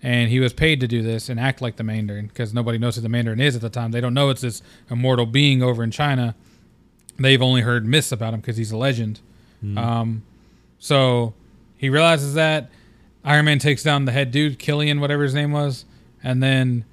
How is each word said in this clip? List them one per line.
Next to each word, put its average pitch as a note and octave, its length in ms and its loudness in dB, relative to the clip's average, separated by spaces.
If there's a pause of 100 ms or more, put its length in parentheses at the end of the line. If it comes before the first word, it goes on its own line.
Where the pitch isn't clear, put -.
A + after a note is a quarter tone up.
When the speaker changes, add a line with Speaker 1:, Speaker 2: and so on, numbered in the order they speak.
Speaker 1:
and A#2+ 260 0
he B2+ 100 2
was B2+ 120 2
paid D#3 300 0
to B2 60 -2
do A#2 140 -2
this A2+ 280 -6
and A#2 100 -6
act C3 220 -2
like A#2 160 -6
the A2+ 60 -8
Mandarin G#2+ 500 -6
'cause A2 220 -6
nobody A#2 240 -2
knows A#2+ 160 -2
who A#2 60 -8
the A2+ 80 -4
Mandarin A#2 300 -2
is C#3 160 2
at A2+ 60 -6
the A2+ 80 -6
time. A#2 220 -6
They A#2 100 -2
don't B2 140 -2
know C#3 140 2
it's C3 120 -2
this A#2+ 200 -6 (280)
immortal B2 380 2
being C3+ 360 4
over A#2 200 0
in A2+ 80 -2
China. B2+ 440 -2 (840)
They've C3 220 6
only B2+ 200 4
heard A#2+ 260 0
myths C#3+ 240 2
about A2+ 220 -4
him A2 80 -6
'cause A2+ 160 -6
he's A2 140 -4
a A2 60 -6
legend. A2+ 440 -2 (400)
Speaker 2:
Hmm. G#2 160 -4
Speaker 1:
Um, A#2 460 -2 (540)
so B2 560 2 (440)
he C3+ 120 -2
realizes C#3+ 460 4
that. D#3 340 0 (540)
Iron D3 220 4
Man D3 140 4
takes C#3+ 220 0
down C#3+ 240 0
the B2 60 -2
head C3+ 200 -2
dude, D3 280 -2
Killian, D3 400 -2
whatever C#3+ 240 0
his C3+ 120 0
name D3 160 0
was, C#3+ 340 -4 (380)
and B2+ 200 0
then, B2+ 500 0